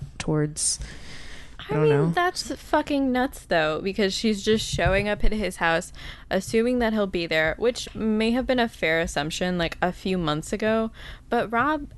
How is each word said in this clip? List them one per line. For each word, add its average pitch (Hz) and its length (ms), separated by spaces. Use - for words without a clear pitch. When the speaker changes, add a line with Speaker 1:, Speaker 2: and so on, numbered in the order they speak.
Speaker 1:
towards, 151 640
I - 80
Speaker 2:
I - 60
Speaker 1:
don't - 80
Speaker 2:
mean, - 100
Speaker 1:
know. - 220
Speaker 2:
that's 359 400
fucking 285 580
nuts, 254 320
though, 156 380
because 196 320
she's 214 280
just 220 240
showing 190 400
up 208 160
at - 100
his 202 240
house, 165 360
assuming 233 480
that 220 160
he'll 208 120
be 175 200
there, 160 320
which - 360
may 220 360
have 247 160
been 262 120
a 233 100
fair 165 300
assumption, 170 600
like, 165 240
a 180 100
few 185 240
months 156 380
ago. 220 360
But 226 240
Rob 285 460